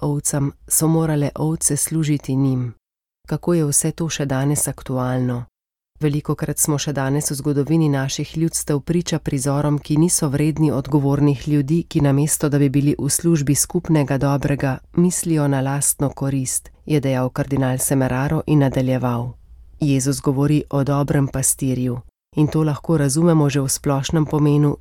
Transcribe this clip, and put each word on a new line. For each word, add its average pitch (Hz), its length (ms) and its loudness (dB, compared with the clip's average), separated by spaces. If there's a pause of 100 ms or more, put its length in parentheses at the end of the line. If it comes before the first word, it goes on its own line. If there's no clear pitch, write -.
ovcam, 143 500 -2 (160)
so - 200 0
morale 156 480 2
ovce 156 420 -2
služiti 147 580 -2
njim. 131 380 0 (540)
Kako 165 260 -2
je 160 120 2
vse 151 260 0
to 165 180 -6
še 143 160 -4
danes 139 420 0
aktualno? 127 760 -4 (560)
Velikokrat 147 600 -2
smo 151 180 0
še 147 160 -4
danes 139 380 -2
v 147 40 -4
zgodovini 147 540 0
naših 139 480 -4
ljudstev 160 420 -2
priča 170 400 -2
prizorom, 143 600 -2
ki 151 180 -2
niso 165 320 2
vredni 147 420 2
odgovornih 139 760 2
ljudi, 147 360 2
ki - 180 -2
namesto, 143 480 2
da 139 100 2
bi 143 100 4
bili 143 300 2
v 135 100 -2
službi 143 460 2
skupnega 151 640 0
dobrega, 139 600 0 (200)
mislijo 170 500 2
na 139 140 2
lastno 139 480 -2
korist, 135 600 -4 (160)
je 151 140 0
dejal 127 300 0
kardinal 135 480 -2
Semeraro 135 720 0
in 151 120 4
nadaljeval: 127 720 0 (480)
"Jezus 135 420 0
govori 143 480 2
o 139 140 0
dobrem 139 440 0
pastirju. 127 760 -2 (340)
In 151 120 4
to 156 160 0
lahko 156 340 0
razumemo 147 520 4
že 139 120 0
v 135 80 -2
splošnem 147 560 0
pomenu, 147 560 2